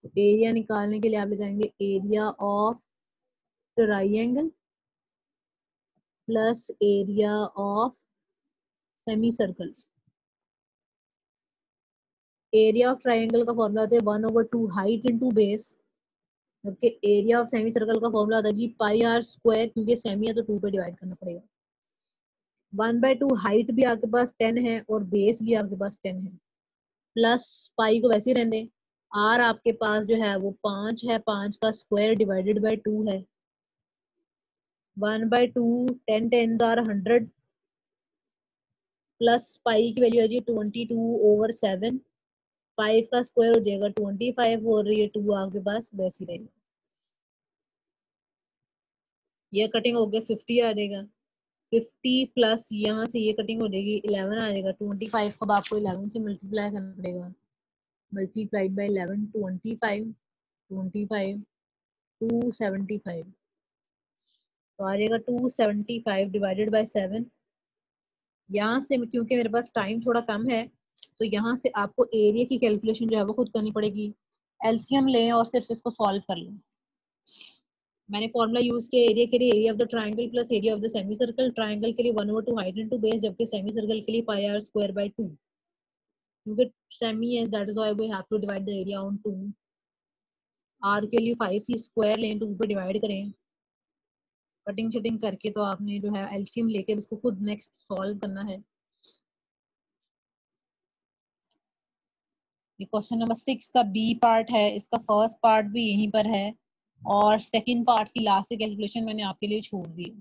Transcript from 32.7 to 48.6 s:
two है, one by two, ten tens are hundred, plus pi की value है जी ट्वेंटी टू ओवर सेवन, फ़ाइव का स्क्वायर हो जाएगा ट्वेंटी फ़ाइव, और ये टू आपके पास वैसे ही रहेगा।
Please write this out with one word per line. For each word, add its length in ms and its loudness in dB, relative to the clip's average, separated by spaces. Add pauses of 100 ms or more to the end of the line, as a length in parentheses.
two 260 -2
है, 140 -4 (1700)
one 320 -2
by 200 4
two, 220 2 (380)
ten 200 2
tens 340 2
are 160 4 (100)
hundred, 400 2 (1900)
plus 340 2 (100)
pi 280 2
की 80 2
value 200 6
है 60 4
जी 140 0
ट्वेंटी 440 -4
टू 300 -2 (100)
ओवर 280 4
सेवन, 440 -2 (800)
फ़ाइव 340 4
का 100 2
स्क्वायर 320 4
हो 80 6
जाएगा 280 0
ट्वेंटी 440 -2
फ़ाइव, 380 0
और 200 2
ये 160 2
टू 260 -2
आपके 280 -2
पास 340 -4
वैसे 280 -4
ही 40 -10
रहेगा। 200 -12 (3000)